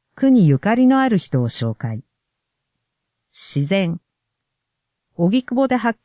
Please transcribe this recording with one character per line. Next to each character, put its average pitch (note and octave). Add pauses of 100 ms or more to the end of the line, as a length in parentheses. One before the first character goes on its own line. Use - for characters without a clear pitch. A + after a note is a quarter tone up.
(140)
区 C4+
に A3+
ゆ C3+
か G#3+
り B3+
の C4+
あ C4
る G#3
人 C3+
を A#2
紹 A2+
介。 A2+ (1300)
自 -
然。 E3+ (1120)
荻 F#3+
窪 C4
で B3+
発 A#3